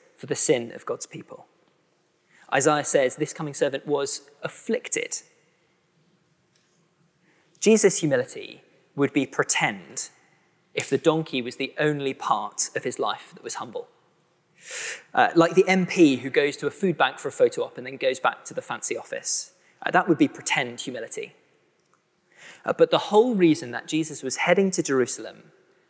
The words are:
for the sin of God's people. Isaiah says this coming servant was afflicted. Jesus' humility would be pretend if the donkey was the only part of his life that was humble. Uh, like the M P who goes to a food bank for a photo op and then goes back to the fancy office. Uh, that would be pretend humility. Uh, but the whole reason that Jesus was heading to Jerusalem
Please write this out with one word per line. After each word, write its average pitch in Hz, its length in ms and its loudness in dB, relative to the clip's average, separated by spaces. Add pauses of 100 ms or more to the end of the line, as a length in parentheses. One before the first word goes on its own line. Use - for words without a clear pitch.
(160)
for - 100 -14
the 139 80 -4
sin 120 400 0
of - 120 -14
God's - 200 -6
people. - 400 -18 (1040)
Isaiah 139 320 2
says 131 320 2
this 151 160 -4
coming 147 220 -10
servant 139 320 -2
was 143 360 -2 (200)
afflicted. - 760 -6 (2500)
Jesus' 202 400 6
humility 123 640 -4 (320)
would 139 180 0
be 139 140 2
pretend - 840 -2 (640)
if - 160 -4
the 135 80 2
donkey 156 420 0
was 120 160 -8
the 135 220 -8
only 143 340 0
part - 640 -2
of 135 80 -8
his 123 140 -4
life - 360 -4
that - 80 -20
was 120 120 -8
humble. 113 340 -12 (1200)
Uh, 120 220 4
like 170 200 4
the 185 120 6
M 185 200 4
P 151 300 6
who 131 140 -6
goes 143 280 0
to 156 80 -4
a 143 40 -2
food 175 260 0
bank 135 220 0
for - 100 -6
a 127 40 -8
photo - 300 2
op - 160 -8
and 123 80 -12
then 135 100 -12
goes 131 240 -2
back 117 240 -2
to - 100 -10
the 127 80 -8
fancy 120 340 -6
office. - 560 -8 (320)
Uh, - 60 -4
that 175 180 2
would 160 100 4
be 143 100 4
pretend - 540 -4
humility. 117 500 -10 (1300)
Uh, 113 80 0
but - 180 4
the 165 80 4
whole 226 360 4
reason 156 360 4
that 120 180 -10
Jesus 156 340 -4
was 165 140 -4
heading 190 360 4
to 160 100 0
Jerusalem 113 600 -2 (460)